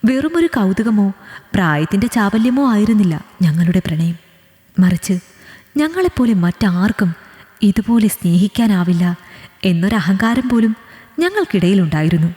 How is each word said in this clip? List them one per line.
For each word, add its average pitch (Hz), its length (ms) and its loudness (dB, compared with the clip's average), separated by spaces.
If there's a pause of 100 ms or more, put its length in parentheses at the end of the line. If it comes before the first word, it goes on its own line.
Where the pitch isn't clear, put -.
വെറുമൊരു 311 420 0
കൗതുകമോ 208 600 0 (440)
പ്രായത്തിൻ്റെ 180 560 -2
ചാബല്യമോ 226 560 0 (100)
ആയിരുന്നില്ല 208 420 2 (280)
ഞങ്ങളുടെ 170 420 2
പ്രണയം. 165 340 -2 (580)
മറിച്ച് 185 380 2 (640)
ഞങ്ങളെപ്പോലെ 311 580 0
മറ്റാർക്കും 180 760 0 (520)
ഇതുപോലെ 214 460 2
സ്നേഹിക്കാനാവില്ല 180 960 0 (600)
എന്നൊരഹങ്കാരം 196 840 0
പോലും 226 240 2 (460)
ഞങ്ങൾക്കിടയിലുണ്ടായിരുന്നു. 175 1200 0